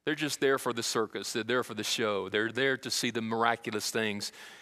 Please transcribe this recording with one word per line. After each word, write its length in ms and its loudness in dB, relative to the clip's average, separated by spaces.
They're 80 0
just 260 -2
there 200 4
for 140 0
the 100 -4
circus. 500 -2
They're 100 -2
there 200 2
for 100 -8
the 100 -4
show. 460 0
They're 220 2
there 260 2
to 140 -6
see 180 0
the 140 -2
miraculous 680 0
things 420 -2